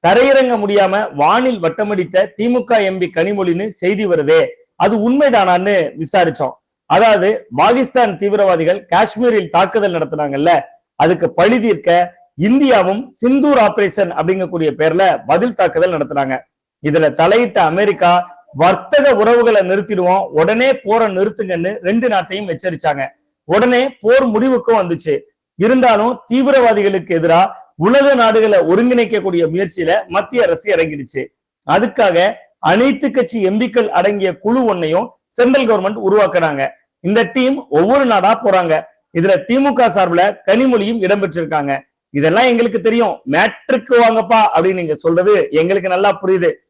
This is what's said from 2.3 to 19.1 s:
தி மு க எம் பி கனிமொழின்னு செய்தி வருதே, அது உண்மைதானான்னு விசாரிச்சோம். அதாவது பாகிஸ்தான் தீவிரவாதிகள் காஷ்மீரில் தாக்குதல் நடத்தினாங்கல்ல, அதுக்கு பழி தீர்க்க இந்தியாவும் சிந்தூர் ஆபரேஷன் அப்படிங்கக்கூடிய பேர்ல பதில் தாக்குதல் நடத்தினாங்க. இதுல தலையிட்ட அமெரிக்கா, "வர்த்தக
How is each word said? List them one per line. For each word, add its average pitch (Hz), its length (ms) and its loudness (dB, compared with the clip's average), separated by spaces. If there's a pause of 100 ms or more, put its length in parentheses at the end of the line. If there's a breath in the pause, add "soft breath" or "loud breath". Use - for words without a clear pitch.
தி 214 160 -4
மு 247 160 0
க 226 180 0
எம் 190 160 -4
பி 175 120 -4
கனிமொழின்னு 185 580 -2
செய்தி 202 380 -4
வருதே, 160 340 2 (360)
அது 202 240 0
உண்மைதானான்னு 208 760 2 (200)
விசாரிச்சோம். 160 580 -2 (360)
அதாவது 202 400 2 (220)
பாகிஸ்தான் 226 680 0
தீவிரவாதிகள் 196 680 0
காஷ்மீரில் 214 640 0
தாக்குதல் 190 460 0
நடத்தினாங்கல்ல, 143 540 -2 (500)
அதுக்கு 165 320 0
பழி 214 280 2
தீர்க்க 175 420 0 (360)
இந்தியாவும் 214 640 2 (120)
சிந்தூர் 269 460 2
ஆபரேஷன் 190 520 0
அப்படிங்கக்கூடிய 170 640 -2
பேர்ல 160 300 0 (220)
பதில் 196 320 -2
தாக்குதல் 175 380 0
நடத்தினாங்க. 139 400 -4 (460)
இதுல 151 300 0
தலையிட்ட 202 500 0
அமெரிக்கா, 185 480 0 (440)
"வர்த்தக 277 600 2